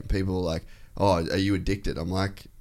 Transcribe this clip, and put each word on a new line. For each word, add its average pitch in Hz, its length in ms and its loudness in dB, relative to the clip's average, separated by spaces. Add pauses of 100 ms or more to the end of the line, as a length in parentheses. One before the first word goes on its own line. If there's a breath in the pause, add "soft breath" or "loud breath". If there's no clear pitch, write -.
People 95 300 2
are 87 160 0
like, 82 100 -4 (320 soft breath)
"Oh, 98 160 6 (180)
are - 60 2
you 98 180 4
addicted?" 95 440 0
I'm 85 120 -4
like, 95 340 -2 (160)